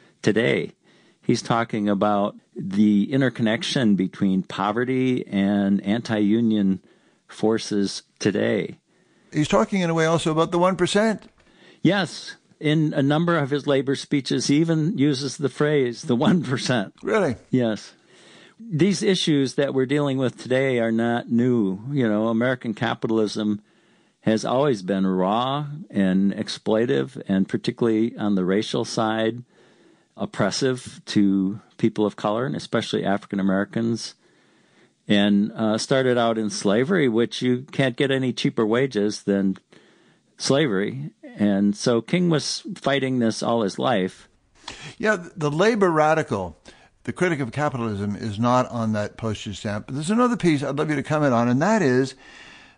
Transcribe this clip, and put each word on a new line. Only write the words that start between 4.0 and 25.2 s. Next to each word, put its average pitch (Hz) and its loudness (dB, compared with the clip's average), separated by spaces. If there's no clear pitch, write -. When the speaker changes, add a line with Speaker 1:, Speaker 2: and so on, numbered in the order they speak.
Speaker 1:
poverty 123 -2
and 101 2
anti-union 107 0
forces 107 -2
today. 104 -2
Speaker 2:
He's 151 0
talking 202 0
in 170 0
a 165 0
way 160 2
also 165 0
about 165 2
the 175 0
one 185 2
percent. 202 0
Speaker 1:
Yes. - 0
In 156 2
a 139 0
number 165 2
of 139 -2
his 139 -2
labor 135 2
speeches, 135 -2
he 143 4
even 165 2
uses 135 0
the 139 -2
phrase, 139 0
the - 0
one 151 2
percent. 127 -2
Speaker 2:
Really? 185 0
Speaker 1:
Yes. 113 0
These 185 0
issues 156 0
that 139 0
we're 131 0
dealing 139 0
with 127 -2
today 127 0
are 113 0
not 117 -2
new. 117 2
You 131 0
know, 107 0
American 117 -2
capitalism 110 -2
has 110 0
always 127 0
been 95 0
raw 117 0